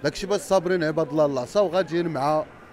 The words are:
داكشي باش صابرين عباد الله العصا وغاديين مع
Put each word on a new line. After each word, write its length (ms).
داكشي 220
باش 140
صابرين 440
عباد 240
الله 180
العصا 340
وغاديين 480
مع 360